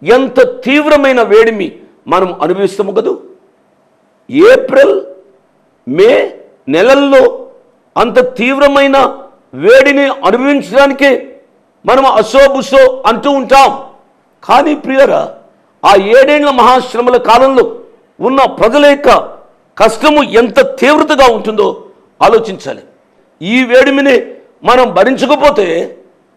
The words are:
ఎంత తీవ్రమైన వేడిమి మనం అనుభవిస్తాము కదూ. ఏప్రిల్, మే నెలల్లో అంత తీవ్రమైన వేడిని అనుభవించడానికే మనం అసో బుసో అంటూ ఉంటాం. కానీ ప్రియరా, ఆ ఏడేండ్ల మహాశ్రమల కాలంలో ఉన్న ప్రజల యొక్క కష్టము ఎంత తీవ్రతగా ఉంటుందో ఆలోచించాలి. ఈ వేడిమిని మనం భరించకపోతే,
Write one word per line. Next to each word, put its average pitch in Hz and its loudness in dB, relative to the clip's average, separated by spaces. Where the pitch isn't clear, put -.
ఎంత 254 0
తీవ్రమైన 277 0
వేడిమి 214 0
మనం 180 -4
అనుభవిస్తాము 190 -4
కదూ. 226 -4
ఏప్రిల్, 254 2
మే 180 0
నెలల్లో 269 0
అంత 226 -2
తీవ్రమైన 277 0
వేడిని 269 2
అనుభవించడానికే 269 -2
మనం 262 2
అసో 269 2
బుసో 262 0
అంటూ 226 -2
ఉంటాం. 208 2
కానీ 285 0
ప్రియరా, 254 -4
ఆ 185 4
ఏడేండ్ల 269 2
మహాశ్రమల 247 0
కాలంలో 240 0
ఉన్న 262 0
ప్రజల 233 0
యొక్క 285 2
కష్టము 285 0
ఎంత 233 0
తీవ్రతగా 277 0
ఉంటుందో 202 -6
ఆలోచించాలి. 180 -2
ఈ 233 -2
వేడిమిని 269 0
మనం 240 0
భరించకపోతే, 240 -2